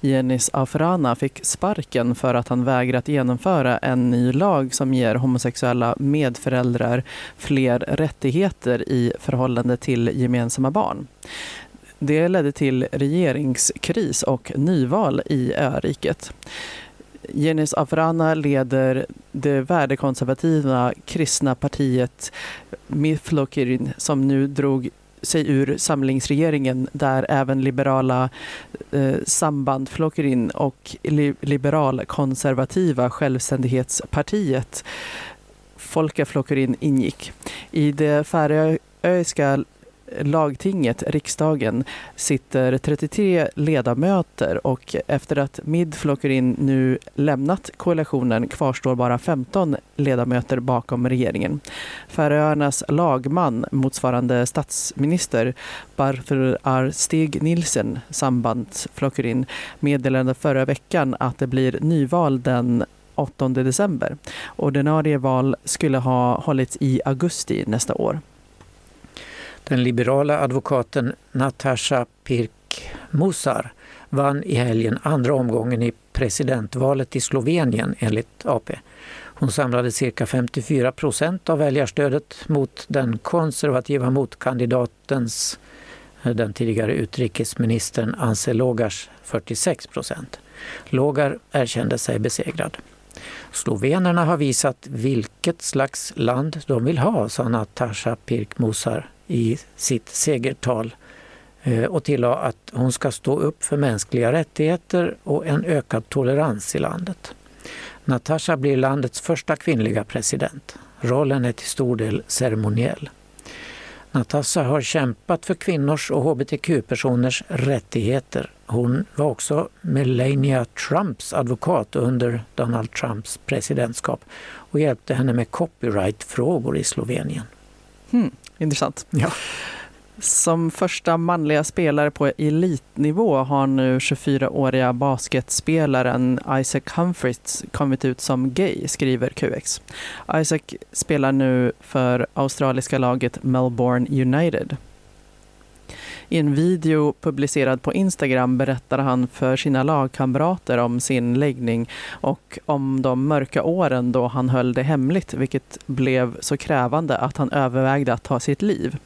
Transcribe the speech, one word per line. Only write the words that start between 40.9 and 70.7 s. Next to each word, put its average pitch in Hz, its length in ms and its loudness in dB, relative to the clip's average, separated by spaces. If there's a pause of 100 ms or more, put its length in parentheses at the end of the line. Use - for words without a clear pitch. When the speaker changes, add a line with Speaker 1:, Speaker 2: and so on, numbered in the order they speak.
Speaker 1:
riksdagen, 143 760 0 (320)
sitter 131 600 0
trettiotre 160 800 2
ledamöter 147 1120 2
och - 280 -4 (120)
efter 143 300 -2
att 139 260 -4
Midflokirin 143 960 0
nu 131 380 2 (180)
lämnat 143 600 0
koalitionen 127 720 0
kvarstår 131 480 -2
bara 123 220 2
femton 151 580 0 (200)
ledamöter 123 640 0
bakom 123 500 0
regeringen. 127 500 0 (480)
Färöarnas 147 800 2
lagman, 143 840 2
motsvarande 123 720 2
statsminister 139 1080 -2 (420)
Barthur 131 680 0
R 131 300 2
Stig 160 480 0
Nielsen, 156 580 0 (100)
Sambandsflokirin, 123 1400 -2 (340)
meddelade 131 540 2
förra 135 320 2
veckan 139 540 0
att 127 180 -2
det 135 100 -2
blir 127 340 2
nyval 151 600 2
den 123 420 2 (320)
åttonde 131 480 0
december. 147 540 0 (380)
Ordinarie 147 600 2
val 131 460 2
skulle 135 340 0
ha 127 420 2
hållits 131 400 0
i 131 260 2
augusti 135 600 -2
nästa 113 280 -2
år. - 240 -2 (1400)
Speaker 2:
Den 127 200 2
liberala 131 560 2
advokaten 127 760 0 (180)